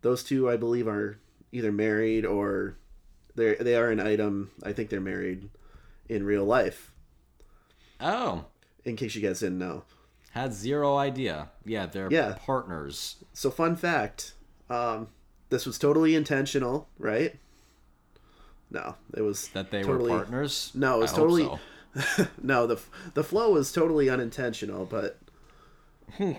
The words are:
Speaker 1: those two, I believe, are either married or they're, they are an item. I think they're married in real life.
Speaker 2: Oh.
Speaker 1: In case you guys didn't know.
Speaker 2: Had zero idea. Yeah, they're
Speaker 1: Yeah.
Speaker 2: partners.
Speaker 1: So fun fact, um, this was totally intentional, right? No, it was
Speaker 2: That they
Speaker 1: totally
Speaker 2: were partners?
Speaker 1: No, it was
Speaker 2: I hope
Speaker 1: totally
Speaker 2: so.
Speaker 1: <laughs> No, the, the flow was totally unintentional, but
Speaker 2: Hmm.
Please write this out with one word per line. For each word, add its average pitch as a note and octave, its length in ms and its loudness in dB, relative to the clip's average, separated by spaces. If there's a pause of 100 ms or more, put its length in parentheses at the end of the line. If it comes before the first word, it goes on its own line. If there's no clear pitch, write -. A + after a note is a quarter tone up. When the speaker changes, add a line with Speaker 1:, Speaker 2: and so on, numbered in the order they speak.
Speaker 1:
those B2 220 2
two, C3 240 2
I A#2+ 80 2
believe, A#2 320 0
are G#2 300 -4 (340)
either A2+ 200 -2
married A2 520 2
or G2 520 0 (640)
they're, A2 160 4
they A#2+ 200 2
are A#2 140 4
an G#2+ 100 2
item. G#2 500 0 (120)
I G2+ 100 -6
think G#2 180 -4
they're G2+ 100 -4
married F#2+ 480 -6 (600)
in G#2 160 -2
real G2+ 200 2
life. A#2 480 0 (1080)
Speaker 2:
Oh. D3+ 440 -2 (400)
Speaker 1:
In A#2 120 -4
case A2 180 -6
you G#2+ 80 -4
guys F#2+ 180 0
didn't F#2 180 -2
know. F2+ 260 -6 (460)
Speaker 2:
Had B2 220 -6
zero C#3 440 0
idea. B2+ 540 -2 (140)
Yeah, G#2 220 -4
they're F#2+ 240 -6
Speaker 1:
Yeah. A2 280 2
Speaker 2:
partners. E2+ 800 -6 (160)
Speaker 1:
So - 180 -2
fun E3 260 0
fact, D#3 580 -4 (340)
um, A#2 400 -2 (400)
this B2+ 180 0
was B2 120 -8
totally D#3 360 6
intentional, C#3 720 0 (100)
right? - 380 0 (1300)
No, - 240 -8 (200)
it G#2+ 80 -2
was G#2 260 -2
Speaker 2:
That F#2+ 220 -8
they G2+ 120 -2
Speaker 1:
totally A#2+ 300 2
Speaker 2:
were A2 60 2
partners? B2 560 -4
Speaker 1:
No, C3 240 2
it - 20 4
was A2 120 2
Speaker 2:
I - 40 0
hope D#3 120 6
Speaker 1:
totally E3+ 160 6
Speaker 2:
so. D#2 140 -4 (760)
Speaker 1:
<laughs> - 100 -16
No, B2 260 4
the, A2+ 120 0 (340)
the D3+ 100 2
flow G#3+ 280 2
was C#3+ 200 4
totally D#3 360 4
unintentional, A2+ 800 -4
but G2+ 320 -4 (1000)
Speaker 2:
Hmm. G3 220 -2